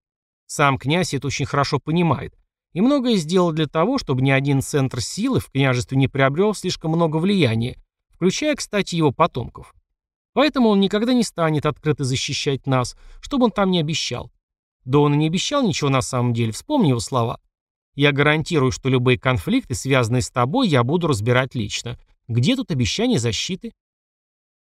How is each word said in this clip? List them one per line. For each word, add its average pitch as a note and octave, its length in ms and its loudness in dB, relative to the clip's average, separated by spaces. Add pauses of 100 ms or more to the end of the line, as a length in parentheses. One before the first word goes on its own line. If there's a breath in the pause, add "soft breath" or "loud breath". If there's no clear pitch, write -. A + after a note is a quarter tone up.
(460)
Сам C#3 320 2
князь D#3 360 0
это C#3 120 -4
очень C3 200 -4
хорошо C#3+ 340 0
понимает E3 520 0 (420)
и D#3 60 -2
многое B3 360 2
сделал F3 340 2
для D#3 160 0
того, G3 320 0
чтобы C3 240 -2
ни C3+ 80 4
один C3+ 320 2
центр C3 380 -2
силы A3 400 -2
в - 100 -12
княжестве C3+ 480 0
не C3+ 80 4
приобрел C#3+ 480 0
слишком E3 380 -4
много D#3+ 240 2
влияния, C3 640 0 (280)
включая, C#4+ 440 0
кстати, - 400 -4
его D#3+ 160 4
потомков. - 640 -4 (580)
Поэтому B3+ 360 2
он G#3 100 4
никогда G#3 340 2
не B3 120 2
станет D#3 420 -2
открыто D3+ 380 -2
защищать C3+ 640 -4
нас, B2+ 260 0 (260 soft breath)
что - 180 -4
бы B3 80 4
он A3 40 2
там F#3+ 220 0
ни F3+ 60 2
обещал. D3 520 -6 (540)
Да C3 160 2
он D3 140 4
и - 20 2
не D#3 100 2
обещал A3+ 400 -2
ничего D3+ 240 0
на C3+ 120 2
самом B2 320 -2
деле, A2+ 180 -2
вспомни A#3 380 0
его A#2+ 100 0
слова. A#2+ 400 -4 (560)
«Я C#3+ 160 2
гарантирую, C#3+ 580 0
что - 200 -4
любые B2+ 280 2
конфликты, C3 560 -2
связанные B2+ 480 0
с - 80 -6
тобой, F3 380 0
я B2+ 160 2
буду E3 240 0
разбирать B2 480 0
лично». A#2 420 -8 (300)
Где A#2+ 260 2
тут C4 160 -6
обещание F3+ 480 0
защиты? F3 540 -6 (920)